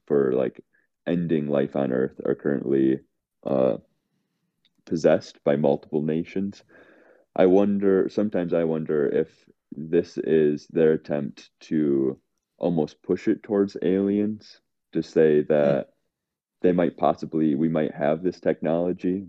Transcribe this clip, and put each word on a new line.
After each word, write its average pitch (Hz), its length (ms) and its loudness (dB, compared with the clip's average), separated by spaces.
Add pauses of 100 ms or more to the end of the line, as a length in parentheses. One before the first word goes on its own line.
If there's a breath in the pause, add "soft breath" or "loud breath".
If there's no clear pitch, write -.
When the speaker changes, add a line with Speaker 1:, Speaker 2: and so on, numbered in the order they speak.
Speaker 1:
for, 69 260 2
like, 64 320 -2 (420)
ending 82 420 0
life 69 280 -2
on 65 160 -2
Earth 64 320 -2
are 71 100 0
currently 67 680 0 (440)
uh, 64 340 0 (1080)
possessed 80 580 0
by 71 120 2
multiple 73 460 -2
nations. 85 640 -6 (720 soft breath)
I 92 100 6
wonder, 98 640 4
sometimes 95 440 -2
I 85 120 0
wonder 78 420 -2
if - 420 -4 (240)
this 80 460 -2
is 76 500 0
their 80 240 2
attempt 73 580 -6 (100)
to 69 600 -2 (380)
almost 82 440 -4
push - 260 -4
it 104 140 -2
towards 101 400 -2
aliens, 101 800 -2 (320)
to 82 100 -2
say 78 400 4
Speaker 2:
Hmm. - 60 -12
Speaker 1:
that 71 420 0 (720)
they 90 100 2
might 87 240 0
possibly, 78 580 0
we 80 140 0
might 80 260 -2
have 76 280 -2
this 90 180 -4
technology, 90 880 -2